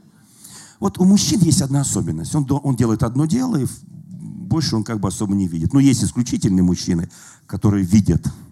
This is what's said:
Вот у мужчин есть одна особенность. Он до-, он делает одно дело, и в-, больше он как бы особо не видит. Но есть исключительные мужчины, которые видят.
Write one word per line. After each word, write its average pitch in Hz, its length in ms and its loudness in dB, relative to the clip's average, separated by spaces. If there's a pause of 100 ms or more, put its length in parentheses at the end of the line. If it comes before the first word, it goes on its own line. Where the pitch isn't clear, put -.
(800)
Вот - 180 -4
у 180 60 4
мужчин 202 360 4
есть 170 220 4
одна 139 180 0
особенность. 87 540 -4
Он 147 100 0
до-, 139 140 -2
он 139 180 -2
делает 113 260 0
одно 123 240 0
дело, 233 300 -2
и 131 80 -2
в-, - 180 -8
больше - 920 -6
он 107 80 -2
как 110 160 -6
бы 98 80 0
особо 98 260 -2
не 98 140 0
видит. 82 240 -2
Но 139 80 6
есть 135 240 4
исключительные 98 580 0
мужчины, 87 480 0 (360)
которые 101 380 0
видят. 90 420 2 (260)